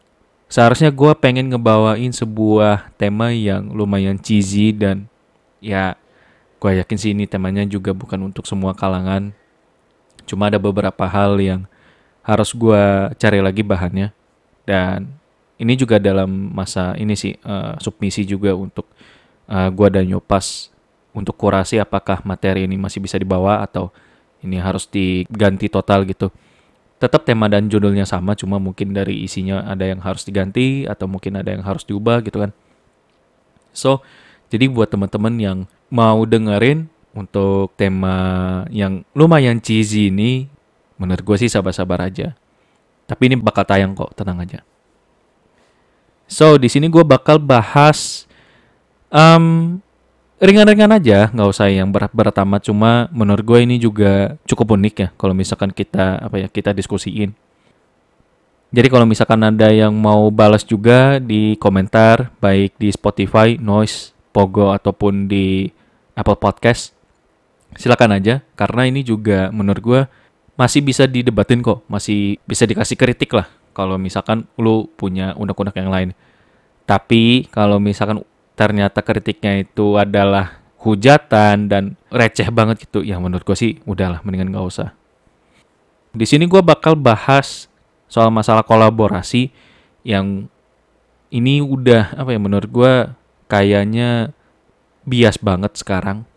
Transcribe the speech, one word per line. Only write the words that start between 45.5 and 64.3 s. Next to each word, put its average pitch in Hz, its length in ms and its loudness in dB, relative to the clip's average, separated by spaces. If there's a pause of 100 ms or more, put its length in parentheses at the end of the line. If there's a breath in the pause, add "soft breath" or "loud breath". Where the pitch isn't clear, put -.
So, 151 320 6
di 123 100 2
sini 147 160 0
gue 165 160 6
bakal 151 400 4
bahas, 143 880 2 (800 soft breath)
em, 165 720 4 (560)
ringan-ringan 208 560 6
aja, 110 400 4
nggak 107 160 2
usah 98 240 2
yang 95 160 0
berat-berat 101 560 -2
amat. 98 240 -2
Cuma 113 400 2
menurut 104 320 0
gue 113 240 4
ini 123 160 0
juga 104 640 0
cukup 110 320 0
unik 101 240 0
ya, 95 160 -2
kalau 95 160 -2
misalkan 95 400 -4
kita, 95 480 -4
apa 98 240 -6
ya, 92 80 -10
kita 101 240 -2
diskusiin. 101 560 -6 (1400)
Jadi 120 240 4
kalau 120 160 6
misalkan 110 320 2
ada 107 320 4
yang 107 240 4
mau 107 320 4
balas 107 320 6
juga 123 640 4
di 107 320 0
komentar, 113 800 2
baik 98 400 0
di 104 160 -2
Spotify, 110 640 2
Noise, 107 560 -2 (160)
Pogo, 98 480 2